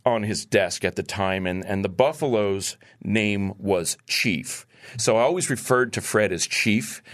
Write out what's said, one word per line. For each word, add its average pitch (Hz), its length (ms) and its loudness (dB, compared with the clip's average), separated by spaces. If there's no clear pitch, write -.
on 117 180 2
his 104 240 -4
desk 95 380 2
at 90 120 -2
the 87 60 -2
time, 95 440 -2
and, 90 200 -4
and 98 180 -2
the 101 40 -2
buffalo's 110 880 0
name 101 560 0
was 92 480 0
Chief. - 600 -2
So 113 180 2
I 117 60 6
always 165 280 2
referred 123 440 2
to 123 60 -2
Fred 104 300 2
as 85 160 -2
Chief, - 560 0